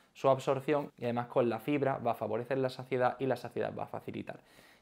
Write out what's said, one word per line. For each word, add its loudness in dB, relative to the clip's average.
su 2
absorción, 2
y -10
además -2
con 4
la -2
fibra 0
va 0
a 0
favorecer -2
la 2
saciedad 0
y 0
la 2
saciedad -4
va -4
a -8
facilitar -10